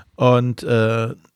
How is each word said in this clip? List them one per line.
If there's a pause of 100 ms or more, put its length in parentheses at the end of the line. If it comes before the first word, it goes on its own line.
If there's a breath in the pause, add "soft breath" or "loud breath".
(160 loud breath)
Und,
äh, (200)